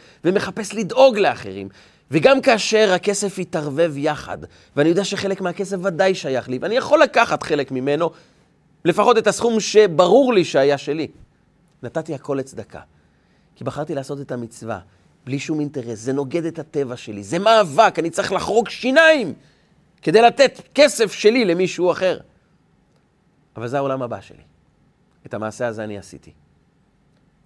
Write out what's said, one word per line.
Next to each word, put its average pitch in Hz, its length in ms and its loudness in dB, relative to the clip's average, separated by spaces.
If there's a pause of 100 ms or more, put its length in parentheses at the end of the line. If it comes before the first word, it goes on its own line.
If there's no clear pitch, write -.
(240)
ומחפש 190 500 -4
לדאוג 233 440 4
לאחרים. 101 500 -4 (420)
וגם 247 300 4
כאשר 214 520 2
הכסף 196 460 -2
יתערבב 160 580 -2
יחד, 143 420 -6 (380)
ואני 147 120 4
יודע 175 160 2
שחלק 190 360 -4
מהכסף 190 420 -6
ודאי 190 320 0
שייך 131 340 -4
לי, 127 140 -4
ואני 196 120 -4
יכול 294 280 4
לקחת 226 400 2
חלק 147 280 -2
ממנו, 143 400 -2 (720)
לפחות 208 340 4
את 214 80 0
הסכום 226 340 0
שברור 208 720 4
לי 180 100 4
שהיה 139 340 2
שלי. 147 300 -6 (760)
נתתי 156 320 -8
הכל 139 260 -6
לצדקה, 110 400 -14 (760)
כי - 80 -16
בחרתי 147 300 -8
לעשות 139 260 -8
את 135 120 -12
המצווה, 113 460 -10 (460)
בלי 131 140 -6
שום 156 220 -4
אינטרס. 123 380 -8
זה 120 140 -4
נוגד 139 320 -4
את 160 140 -8
הטבע 139 380 -6
שלי, 101 260 -12
זה 110 160 -6
מאבק, 202 600 2
אני 165 120 -4
צריך 185 220 -4
לחרוק 196 360 0
שיניים 277 640 2 (680)
כדי 226 200 4
לתת 240 380 4 (140)
כסף 240 380 2
שלי 233 320 2
למישהו 175 480 0
אחר. 180 260 -2 (1400)
אבל 113 120 -8
זה 127 80 -4
העולם 135 260 -2
הבא 113 180 -8
שלי. - 220 -20 (840)
את - 80 -12
המעשה 110 320 -6
הזה 110 180 -8
אני 104 140 -10
עשיתי. - 340 -20 (1120)